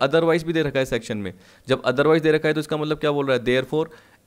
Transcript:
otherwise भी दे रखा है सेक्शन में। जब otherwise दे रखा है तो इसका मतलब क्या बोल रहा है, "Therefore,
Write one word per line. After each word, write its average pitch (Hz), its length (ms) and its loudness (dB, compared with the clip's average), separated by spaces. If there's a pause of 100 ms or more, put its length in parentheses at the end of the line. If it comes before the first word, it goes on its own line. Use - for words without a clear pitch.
otherwise 160 400 2
भी 165 100 -6
दे 160 100 0
रखा 139 160 -2
है 131 60 2
सेक्शन 117 340 -6
में। 95 160 -8 (340)
जब 127 140 0
otherwise 147 400 2
दे 156 100 4
रखा 156 160 2
है 151 60 0
तो 156 60 -4
इसका 151 160 -4
मतलब 151 220 -4
क्या 147 140 0
बोल 143 140 -2
रहा 131 100 2
है, 117 80 -2
"Therefore, 131 420 0 (400)